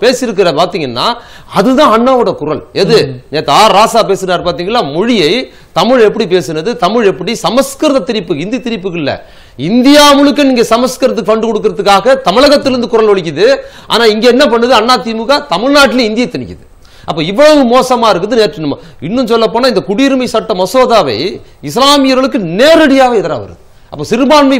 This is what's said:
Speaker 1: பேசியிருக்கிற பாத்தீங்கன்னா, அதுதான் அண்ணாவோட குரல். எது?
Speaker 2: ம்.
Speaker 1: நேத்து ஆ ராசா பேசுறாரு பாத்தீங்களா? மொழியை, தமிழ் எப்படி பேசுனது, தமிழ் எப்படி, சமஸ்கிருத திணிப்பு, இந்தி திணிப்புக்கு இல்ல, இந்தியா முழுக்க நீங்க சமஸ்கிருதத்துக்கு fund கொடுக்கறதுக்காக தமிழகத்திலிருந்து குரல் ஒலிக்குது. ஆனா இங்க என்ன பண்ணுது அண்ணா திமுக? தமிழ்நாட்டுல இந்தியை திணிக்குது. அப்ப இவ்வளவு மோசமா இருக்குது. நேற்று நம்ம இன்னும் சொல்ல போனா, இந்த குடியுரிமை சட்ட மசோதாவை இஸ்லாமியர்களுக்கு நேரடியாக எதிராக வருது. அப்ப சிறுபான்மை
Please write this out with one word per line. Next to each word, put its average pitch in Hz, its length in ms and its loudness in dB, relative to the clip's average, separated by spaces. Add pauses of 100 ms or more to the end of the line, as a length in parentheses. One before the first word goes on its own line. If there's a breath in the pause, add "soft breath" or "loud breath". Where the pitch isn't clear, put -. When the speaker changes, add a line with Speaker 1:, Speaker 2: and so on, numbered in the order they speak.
Speaker 1:
பேசியிருக்கிற 226 540 0
பாத்தீங்கன்னா, 151 520 -4 (480 loud breath)
அதுதான் 240 400 2
அண்ணாவோட 240 400 2
குரல். 147 260 -6 (120)
எது? 196 340 2
Speaker 2:
ம். 131 80 -10 (160)
Speaker 1:
நேத்து 147 220 -4
ஆ 175 180 4
ராசா 214 300 2 (100)
பேசுறாரு 180 320 -4
பாத்தீங்களா? 175 400 -4 (100)
மொழியை, 185 380 0 (420 soft breath)
தமிழ் 226 300 2
எப்படி 208 240 0
பேசுனது, 165 500 -4
தமிழ் 208 300 0
எப்படி, 180 280 -2
சமஸ்கிருத 269 720 -2
திணிப்பு, 185 300 -6
இந்தி 208 220 -6
திணிப்புக்கு 185 440 -8
இல்ல, 127 100 -4 (440 soft breath)
இந்தியா 247 560 4
முழுக்க 285 300 2
நீங்க 262 200 2
சமஸ்கிருதத்துக்கு 226 680 -2
fund 220 180 0
கொடுக்கறதுக்காக 202 720 0
தமிழகத்திலிருந்து 254 680 0
குரல் 220 260 2
ஒலிக்குது. 170 340 0 (380 loud breath)
ஆனா 220 180 0
இங்க 220 240 2
என்ன 247 160 4
பண்ணுது 233 340 2
அண்ணா 247 200 2
திமுக? 226 480 -4
தமிழ்நாட்டுல 247 560 0
இந்தியை 220 260 -2
திணிக்குது. 101 360 -12 (400 soft breath)
அப்ப 160 180 -6
இவ்வளவு 277 420 4
மோசமா 240 480 2
இருக்குது. 208 300 -2
நேற்று 165 240 -4
நம்ம 135 120 -6 (220 loud breath)
இன்னும் 226 260 -4
சொல்ல 226 200 0
போனா, 233 220 0
இந்த 190 200 -2
குடியுரிமை 254 480 0
சட்ட 214 180 -4
மசோதாவை 185 640 0 (440 soft breath)
இஸ்லாமியர்களுக்கு 262 800 0 (200)
நேரடியாக 269 600 4
எதிராக 147 200 -6
வருது. 87 180 -18 (320 soft breath)
அப்ப 147 140 -10
சிறுபான்மை 269 540 2